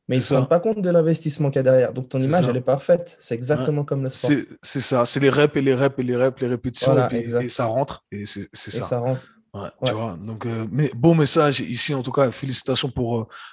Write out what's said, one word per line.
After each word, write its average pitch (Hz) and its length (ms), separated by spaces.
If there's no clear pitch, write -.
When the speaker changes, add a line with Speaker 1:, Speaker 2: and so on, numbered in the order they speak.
Speaker 1:
mais 127 60
Speaker 2:
C'est - 20
Speaker 1:
ils 127 60
se 139 100
rendent 131 100
Speaker 2:
ça. - 60
Speaker 1:
pas 170 100
compte 214 220
de 180 80
l'investissement 160 600
qu'il 139 60
y 139 40
a 131 40
derrière. 127 300
Donc, 127 160
ton 131 100
Speaker 2:
C'est 131 60
Speaker 1:
image, 170 180
Speaker 2:
ça. 131 60
Speaker 1:
elle 127 80
est 123 40
parfaite. 156 600
C'est - 140
Speaker 2:
Ouais. - 20
Speaker 1:
exactement 143 480
comme 135 180
le 131 60
sport. - 220
Speaker 2:
C'est, 131 160
c'est - 200
ça. 120 240
C'est 135 160
les 139 80
reps 147 260
et 143 60
les 135 140
reps 131 220
et 127 60
les 123 140
reps, 127 240
les 123 80
répétitions, 127 420
Speaker 1:
Voilà, 127 140
Speaker 2:
et - 20
puis, 120 120
Speaker 1:
exact. 120 260
Speaker 2:
et - 20
ça 120 200
rentre, 127 440
et 101 140
c'est, 101 260
c'est - 240
Speaker 1:
Et 120 60
Speaker 2:
ça. - 20
Speaker 1:
ça 120 160
rentre. 127 220
Speaker 2:
Ouais, - 140
tu 120 80
Speaker 1:
Ouais. 110 80
Speaker 2:
vois. 101 180
Donc, 110 280
euh, 113 240
mais 139 240
beau 160 180
message 147 460
ici, 123 340
en 131 80
tout 123 100
cas. 131 200
Félicitations 135 580
pour, 117 300
euh, 113 80